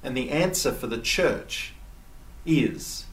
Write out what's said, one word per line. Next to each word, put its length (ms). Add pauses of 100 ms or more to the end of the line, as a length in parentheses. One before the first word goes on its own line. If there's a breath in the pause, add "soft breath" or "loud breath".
And 120
the 140
answer 420
for 140
the 160
church 720 (720)
is 680